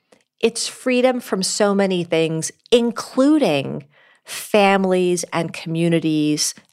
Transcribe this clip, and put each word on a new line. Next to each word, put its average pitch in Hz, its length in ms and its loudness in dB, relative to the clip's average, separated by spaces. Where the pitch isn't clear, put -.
it's 226 280 -2
freedom 254 520 0
from 190 240 -4
so 202 300 0
many 190 300 0
things, 160 480 -2
including 233 1120 0
families 185 1000 2
and 165 200 -4
communities 160 1000 0